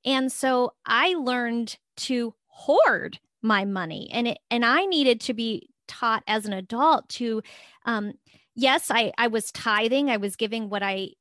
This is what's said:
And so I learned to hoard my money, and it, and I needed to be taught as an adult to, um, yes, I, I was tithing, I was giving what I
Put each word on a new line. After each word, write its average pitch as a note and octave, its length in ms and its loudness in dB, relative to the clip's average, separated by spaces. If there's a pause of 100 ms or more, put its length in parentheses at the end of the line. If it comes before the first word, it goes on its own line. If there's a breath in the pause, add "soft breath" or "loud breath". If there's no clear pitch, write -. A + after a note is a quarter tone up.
And C4 260 0
so B3 420 0 (120)
I D4+ 280 2
learned A#3+ 640 -2 (200)
to A#3+ 360 -2 (140)
hoard E4+ 720 2 (220)
my G#3 220 2
money, F#3 480 -6
and A#3+ 160 -2
it, - 120 -4 (100)
and A#3 160 0
I D4+ 200 4
needed C#4 360 2
to B3 120 -4
be A3+ 360 -6 (180)
taught A3+ 380 -2
as G#3+ 200 -2
an G#3 80 -4
adult A#3 560 2
to, A3+ 340 -4 (420 loud breath)
um, A3 280 -2 (420 soft breath)
yes, C4 340 2
I, A#3 280 2
I A#3+ 100 2
was A3 240 -2
tithing, A3+ 580 0
I A3+ 80 2
was G3+ 180 -4
giving A3 340 -4
what G3+ 120 -4
I F#3+ 400 -4